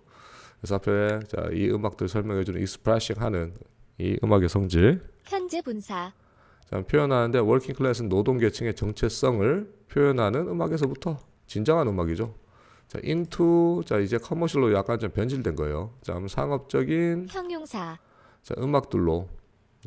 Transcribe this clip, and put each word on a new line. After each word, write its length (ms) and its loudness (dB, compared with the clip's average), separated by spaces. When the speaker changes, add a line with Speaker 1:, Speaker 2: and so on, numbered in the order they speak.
Speaker 1:
그래서 140 -4
앞에, 540 0
자, 240 -4
이 180 2
음악들 380 -2
설명해주는 520 -2
익스프레싱 600 0
하는 340 -2
이 260 -2
음악의 260 6
성질. 540 4
Speaker 2:
현재 380 -4
분사. 500 -8
Speaker 1:
자, 140 -4
표현하는데 560 2
워킹 380 2
클래스는 340 0
노동 280 2
계층의 380 0
정체성을 960 0
표현하는 600 2
음악에서부터 720 -2
진정한 420 2
음악이죠. 460 -2
자, 160 -8
into, 800 2
자, 140 0
이제 200 0
커머셜로 560 0
약간 240 0
좀 120 -4
변질된 460 -2
거예요. 360 -4
자, 120 -6
그럼 140 -6
상업적인 1040 -2
Speaker 2:
형용사. 680 -8
Speaker 1:
자, 160 -10
음악들로 680 0